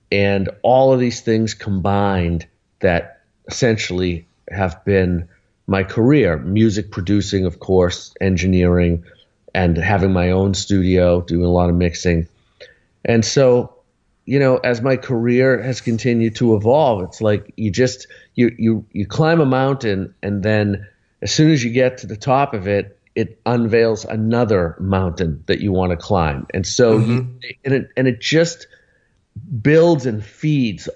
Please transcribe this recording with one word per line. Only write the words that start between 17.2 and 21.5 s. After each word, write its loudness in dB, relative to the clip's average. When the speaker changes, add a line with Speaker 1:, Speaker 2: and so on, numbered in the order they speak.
Speaker 1:
like -2
you -4
just, -2
you, 2
you, 0
you -6
climb 2
a 4
mountain, -2
and -4
then 0
as -6
soon 4